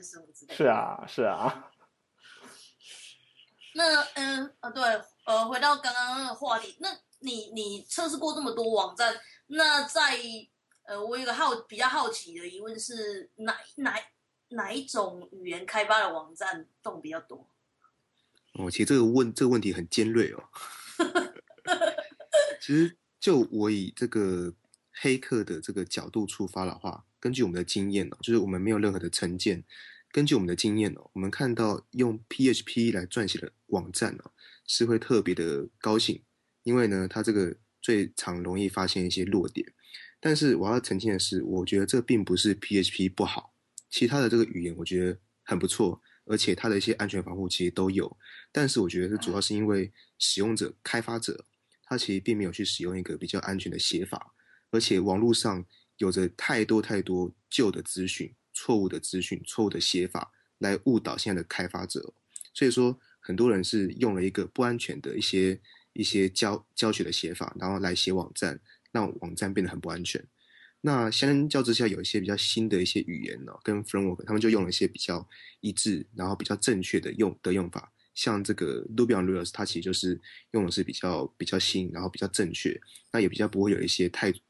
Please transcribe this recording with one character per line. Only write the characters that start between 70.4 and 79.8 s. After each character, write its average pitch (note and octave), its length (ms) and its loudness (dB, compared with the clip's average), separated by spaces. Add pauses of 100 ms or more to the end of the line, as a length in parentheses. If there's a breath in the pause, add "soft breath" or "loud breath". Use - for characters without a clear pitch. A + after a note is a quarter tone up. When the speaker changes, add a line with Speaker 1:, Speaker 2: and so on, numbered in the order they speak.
Speaker 3:
那 B2 300 2
相 C#3+ 360 4
较 C#3+ 140 2
之 A#2 120 4
下， A#2 120 4
有 F#2+ 160 0
一 - 20 -6
些 G#2 160 -2
比 F#2 60 -2
较 G2+ 100 0
新 A2+ 320 0
的 G2 140 2
一 F2+ 40 2
些 F#2 160 0
语 D#2+ 220 -6
言 G1+ 220 -8
哦， - 160 -16
跟 G#2 220 -2
framework， F#2+ 400 -2
他 G#2+ 100 -4
们 G#2+ 80 2
就 A2+ 80 6
用 G#2 140 6
了 F2 60 0
一 - 20 -2
些 F#2+ 160 2
比 - 100 -14
较 F2+ 300 -4 (320 loud breath)
一 G#2 120 -4
致， G2 440 -2
然 F#2+ 120 -4
后 G2 80 -2
比 - 80 -2
较 G#2 120 2
正 G2+ 260 4
确 F#2 180 0
的 - 140 -2
用-， G2 300 2
的 F2+ 100 2
用 F#2 160 2
法。 - 220 -10 (220)
像 G#2 300 0
这 G#2+ 120 2
个 C2+ 280 -2 (120)
Ruby A#2 200 6
on F#2 120 4
Rails， F#2 260 0
它 G#2 100 -4
其 - 100 -2
实 E2+ 80 -4